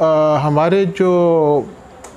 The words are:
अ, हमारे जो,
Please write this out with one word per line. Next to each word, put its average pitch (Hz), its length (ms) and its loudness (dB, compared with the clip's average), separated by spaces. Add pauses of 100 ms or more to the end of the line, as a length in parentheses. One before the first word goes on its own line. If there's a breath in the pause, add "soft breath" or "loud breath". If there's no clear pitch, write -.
अ, 156 380 2
हमारे 160 480 0
जो, 170 800 0 (500)